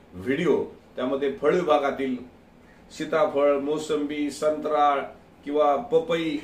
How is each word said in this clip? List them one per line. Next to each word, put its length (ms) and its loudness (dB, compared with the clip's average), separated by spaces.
video, 500 0
त्यामध्ये 440 -2
फळ 140 2
विभागातील 600 0
सीताफळ, 600 2
मोसंबी, 720 -2
संत्रा 720 0
किंवा 320 2
पपई, 680 0